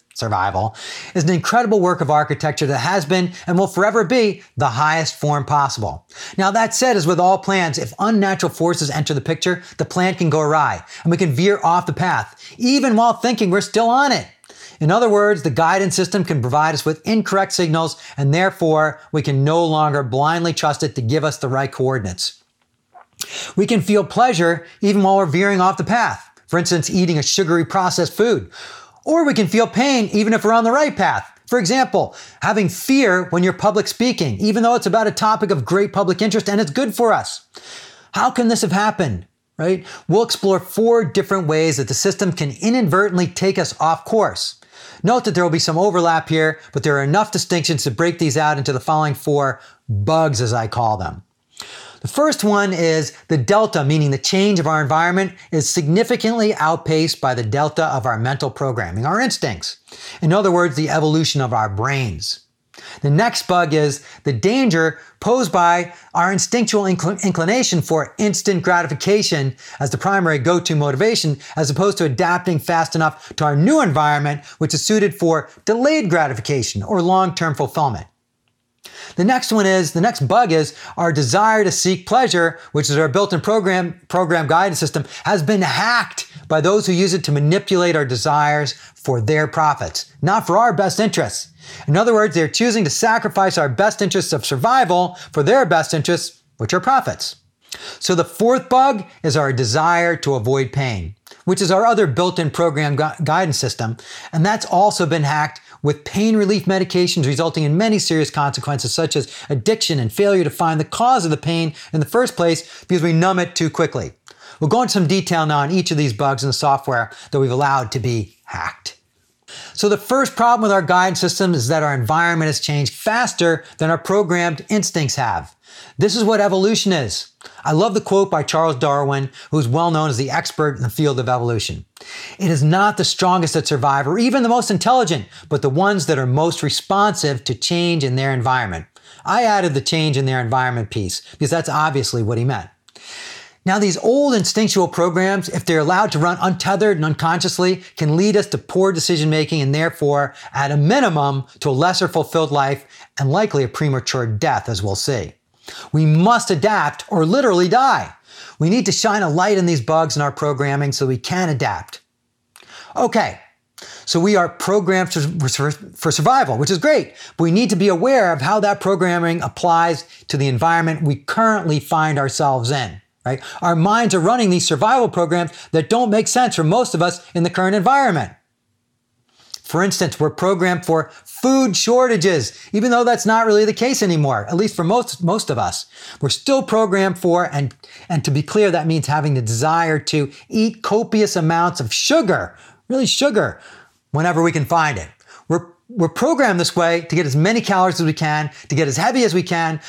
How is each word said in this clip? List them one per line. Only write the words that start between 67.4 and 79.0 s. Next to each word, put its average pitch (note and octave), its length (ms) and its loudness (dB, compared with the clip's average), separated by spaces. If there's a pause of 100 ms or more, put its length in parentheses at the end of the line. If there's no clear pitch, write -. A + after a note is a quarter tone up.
for D#3 380 -2
instant G3+ 420 0
gratification F3 920 0 (240)
as C#3 100 -2
the C3+ 80 -2
primary F3+ 400 0
go-to E3 380 0
motivation, D3 640 0 (160)
as D3 160 -2
opposed G3 260 0
to E3+ 80 0
adapting F3 540 0
fast E3 360 -2
enough D#3+ 420 -2
to D#3 60 -2
our D3 120 2
new C4 260 4
environment, D3 640 0 (140)
which D#3 160 -2
is D3 100 -4
suited G#3 300 2
for E3 340 0 (160)
delayed A#3+ 460 2
gratification C3 720 -2
or F#3 180 0
long-term F3+ 540 0
fulfillment. C#3 500 -4 (1120)